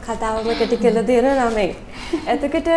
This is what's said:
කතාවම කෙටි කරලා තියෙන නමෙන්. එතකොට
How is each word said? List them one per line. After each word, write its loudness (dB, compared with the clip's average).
කතාවම -4
කෙටි 0
කරලා 2
තියෙන 4
නමෙන්. 0
එතකොට -2